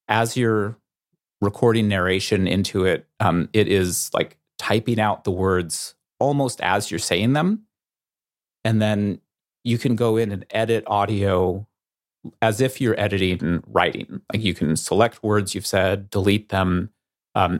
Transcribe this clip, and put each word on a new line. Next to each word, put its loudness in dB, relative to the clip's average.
as 0
you're -2
recording 2
narration 0
into 0
it, 0
um, 2
it 2
is, 0
like, -2
typing 0
out -2
the -2
words -2
almost 0
as 0
you're -4
saying 0
them. 0
And 2
then 0
you 0
can 0
go 2
in 0
and -8
edit 0
audio 0
as 0
if 0
you're 2
editing 0
writing. -2
Like, -2
you 0
can 0
select 0
words 0
you've -8
said, 0
delete 0
them, 0
um, 0